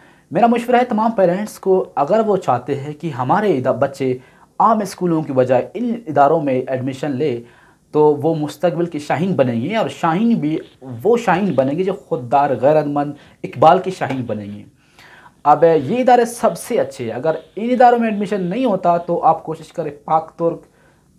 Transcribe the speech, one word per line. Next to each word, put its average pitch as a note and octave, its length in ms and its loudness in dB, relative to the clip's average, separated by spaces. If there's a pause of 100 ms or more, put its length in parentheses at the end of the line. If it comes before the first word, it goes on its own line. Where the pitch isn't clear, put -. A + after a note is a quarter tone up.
(320)
मेरा G#3 160 4
मशवरा A#3+ 300 0
है B3 60 2
तमाम A3+ 260 0
पेरेंट्स G3 480 0
को, F#3+ 200 0
अगर F#3 440 0
वो G#3 140 0
चाहते C3 380 -2
हैं C3+ 200 -8
कि E3 160 -8
हमारे D3+ 400 0
इदा-, C3 240 0
बच्चे C3 460 -2 (400)
आम G#3+ 240 2
स्कूलों F3 380 -2
की C#3 100 -8
बजाय B2+ 440 2
इन A3+ 320 -4
इदारों D3 320 4
में C3 300 -2
एडमिशन C3 400 -4
ले, B2+ 320 -4 (500)
तो D3+ 220 4
वो D3 200 0
मुस्तकबिल D#3+ 520 -2
के D#3+ 120 -10
शाहीन D#3+ 360 -2
बनेंगे B2+ 420 0
और F#3+ 120 -2
शाहीन G3 480 0
भी D#3 240 -2 (240)
वो C3 320 0
शाहीन F#3 380 0
बनेंगे C#3 300 0
जो G3 80 -2
खुददार, C#3 640 -2
गैरतमंद, D3 600 0 (280)
इकबाल D#3 340 4
के F#3 120 -4
शाहीन C3 360 -4
बनेंगे। G#2 400 -10 (800)
अब D3 200 6
ये E3 320 2
इदारे B3 300 4
सबसे A3+ 500 -4
अच्छे C3 280 -4
हैं। A2+ 80 -6
अगर D#3 260 -2 (200)
इन A3+ 120 -4
इदारों A#3+ 280 6
में A#3 100 0
एडमिशन G3+ 320 -4
नहीं G3 260 -2
होता F3+ 320 0
तो E3+ 180 -4
आप D#3 260 2
कोशिश D#3 280 -12
करें, D3+ 220 -8
पाक D#3+ 460 -4
तुर्क, E3+ 240 -2 (560)